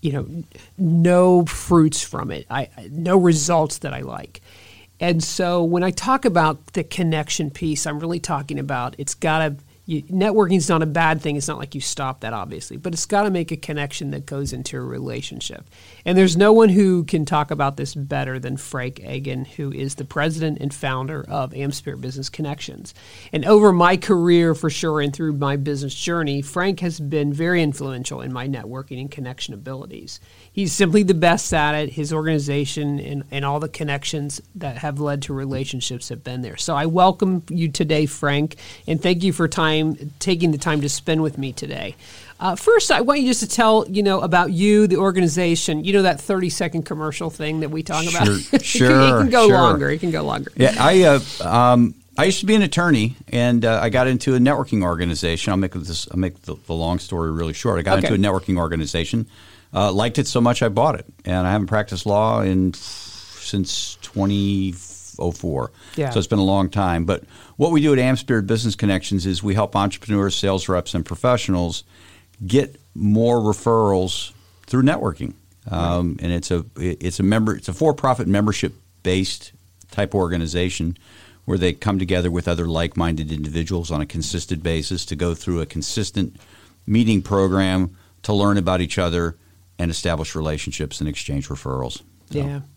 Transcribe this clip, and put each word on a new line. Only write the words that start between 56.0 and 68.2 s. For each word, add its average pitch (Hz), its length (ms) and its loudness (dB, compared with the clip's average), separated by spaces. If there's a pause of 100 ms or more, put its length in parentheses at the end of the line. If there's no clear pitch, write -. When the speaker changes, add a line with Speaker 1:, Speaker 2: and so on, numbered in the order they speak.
Speaker 2:
I'll - 80 -4
make 90 220 -4
the, 82 140 -10 (100)
the 82 80 -6
long 82 260 -2
story 82 320 -4
really 80 220 -4
short. 95 260 -2
I 82 40 -4
got 95 160 2
Speaker 1:
Okay. 92 140 0
Speaker 2:
into 101 140 0
a 101 40 0
networking 92 260 -2
organization, 82 720 -2 (460)
uh, 95 180 2
liked 107 260 0
it 135 100 0
so 123 140 0
much 120 220 2
I 117 60 2
bought 117 260 2
it, - 100 -10 (200)
and 92 220 0
I 90 40 0
haven't 101 160 0
practiced 104 400 -2
law 110 340 2
in, 92 320 2
since - 1300 -8
twenty 98 720 0 (460)
oh 87 120 -2
four. 71 400 -4 (240)
Speaker 1:
Yeah. 143 140 -4
Speaker 2:
So 117 100 0
it's 92 80 -2
been 107 120 0
a 98 40 2
long 98 260 2
time. 87 360 0
But 92 180 -2 (340)
what 160 140 2
we 156 100 4
do 147 120 4
at 131 60 4
Am 131 160 2
Spirit 113 320 0